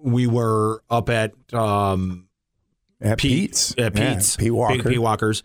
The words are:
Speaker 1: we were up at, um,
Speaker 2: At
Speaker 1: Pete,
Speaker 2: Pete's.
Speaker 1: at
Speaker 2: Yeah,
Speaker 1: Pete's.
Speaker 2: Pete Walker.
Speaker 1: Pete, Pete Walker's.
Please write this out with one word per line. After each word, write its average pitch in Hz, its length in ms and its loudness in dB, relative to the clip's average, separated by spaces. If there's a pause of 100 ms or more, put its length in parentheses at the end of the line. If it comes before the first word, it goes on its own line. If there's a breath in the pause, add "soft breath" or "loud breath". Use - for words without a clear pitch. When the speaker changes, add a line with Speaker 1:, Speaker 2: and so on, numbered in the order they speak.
Speaker 1:
we 123 240 2
were 110 640 0
up 117 200 0
at, 110 240 0 (200)
um, 95 760 -2 (760)
Speaker 2:
At 110 160 0
Speaker 1:
Pete, 135 140 0 (200)
Speaker 2:
Pete's. - 260 -2
Speaker 1:
at 110 200 0
Speaker 2:
Yeah, 120 160 2
Speaker 1:
Pete's. 98 240 0
Speaker 2:
Pete 117 160 0
Walker. 117 220 2
Speaker 1:
Pete, 120 100 -2
Pete 120 160 0
Walker's. 110 440 0